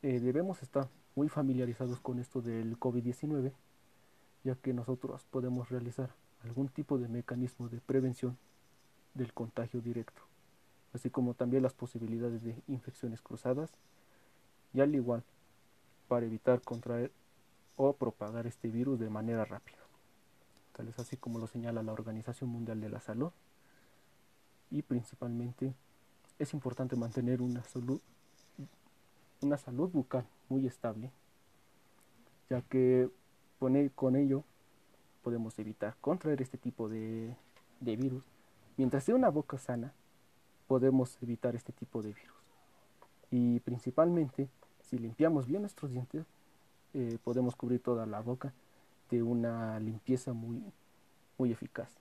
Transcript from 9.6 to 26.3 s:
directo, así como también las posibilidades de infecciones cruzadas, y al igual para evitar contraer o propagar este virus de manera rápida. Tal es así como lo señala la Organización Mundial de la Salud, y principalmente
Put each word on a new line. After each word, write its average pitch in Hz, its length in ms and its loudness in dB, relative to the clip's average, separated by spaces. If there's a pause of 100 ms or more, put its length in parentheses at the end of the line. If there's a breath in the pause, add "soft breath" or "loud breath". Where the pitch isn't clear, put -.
directo, 117 420 -6 (680)
así 123 180 -4
como 123 240 0
también 127 260 4
las 127 120 4
posibilidades 117 680 -4
de 117 140 -6 (120)
infecciones 123 540 -6
cruzadas, 131 480 -2 (1040 soft breath)
y 131 80 6
al 147 140 6
igual 120 280 2 (840)
para 120 180 4
evitar 113 360 4
contraer 120 500 -4 (640)
o 139 180 6
propagar 117 540 -4
este 117 220 -4
virus 123 300 0
de 110 100 -2
manera 107 360 0
rápida. - 320 -12 (960)
Tal 113 140 -10
es 113 100 -12
así 123 200 -8
como 117 220 -6
lo 113 80 -6
señala 117 360 -4
la 110 80 -4
Organización 113 580 -8
Mundial 117 320 -6
de 107 80 -6
la 110 120 -8
Salud, 123 300 -4 (1400 soft breath)
y 151 100 -2
principalmente 120 920 -6 (680)